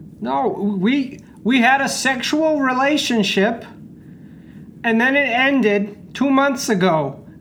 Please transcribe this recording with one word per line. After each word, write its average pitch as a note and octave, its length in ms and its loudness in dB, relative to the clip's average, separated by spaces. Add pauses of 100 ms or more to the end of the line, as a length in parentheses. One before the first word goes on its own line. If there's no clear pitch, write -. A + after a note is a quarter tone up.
(220)
No, B3+ 280 -2
we, G#3 720 -2 (240)
we B3 160 2
had C4 220 4
a C4 80 -2
sexual D4+ 720 -2
relationship, B3+ 1040 0 (1160)
and A3+ 180 2
then C4 140 2
it C#4+ 140 4
ended A3+ 840 0
two C#4 160 0
months C4+ 400 2
ago. E3+ 480 2 (240)